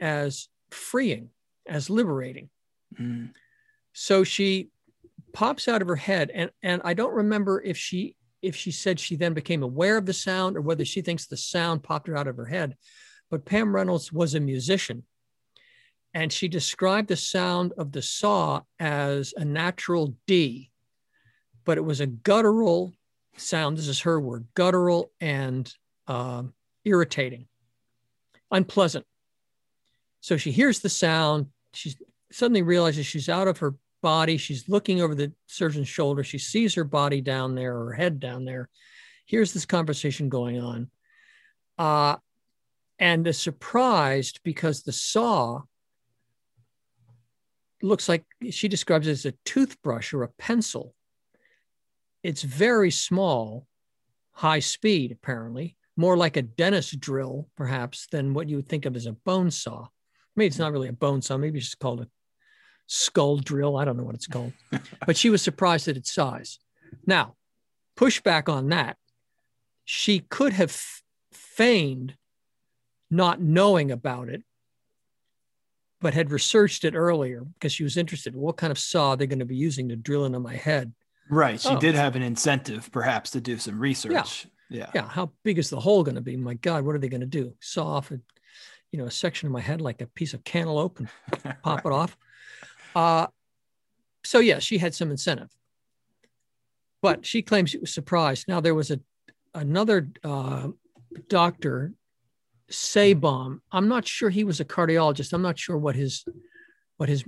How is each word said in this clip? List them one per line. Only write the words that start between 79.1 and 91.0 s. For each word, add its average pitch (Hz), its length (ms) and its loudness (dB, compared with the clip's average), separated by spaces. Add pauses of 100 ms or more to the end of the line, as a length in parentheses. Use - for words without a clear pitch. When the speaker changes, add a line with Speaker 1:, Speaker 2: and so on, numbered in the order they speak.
Speaker 1:
are 135 60 2
they 139 100 0
gonna 131 180 -4
be 127 120 -6
using 135 340 -2
to 117 60 -6
drill 143 280 -2
into 127 160 -2
my 120 160 -8
head? 131 380 -2 (340)
Speaker 2:
Right. 143 320 4
She 247 80 0
Speaker 1:
Oh. 269 100 4
Speaker 2:
did 156 160 6
have 143 220 2
an 127 60 -2
incentive, 123 720 -2
perhaps, 120 400 -2
to 127 80 -4
do 117 180 -6
some 107 200 -8
research. 139 680 -2 (240)
Yeah. 113 240 -12
Speaker 1:
Yeah. 117 140 -2
How 170 220 -6 (140)
big 196 140 0
is 147 100 -2
the 135 120 -8
hole 190 240 6
gonna 135 180 -4
be? 127 140 -8
My 123 180 -6
God, 147 300 -2
what 151 100 -2
are 147 40 -2
they 135 120 -2
gonna 127 160 -6
do? 131 340 -6
Saw - 260 -6
off 147 240 -4
a, 131 80 -10 (720)
you 156 80 -6
know, 127 80 -4
a - 40 -8
section - 360 -4
of 139 60 -2
my 123 80 -4
head 156 200 -4
like 127 200 -6
a 120 60 -8
piece - 280 -8
of 123 100 -12
cantaloupe 165 540 -2
and 110 100 -8 (220)